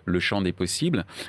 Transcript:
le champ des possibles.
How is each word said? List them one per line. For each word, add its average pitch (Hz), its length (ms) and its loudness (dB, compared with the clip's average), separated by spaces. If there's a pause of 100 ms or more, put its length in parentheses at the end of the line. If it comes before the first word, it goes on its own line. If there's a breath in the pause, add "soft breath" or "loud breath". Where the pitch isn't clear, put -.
le 90 120 2
champ 101 220 0
des 90 120 2
possibles. 104 520 0 (240 loud breath)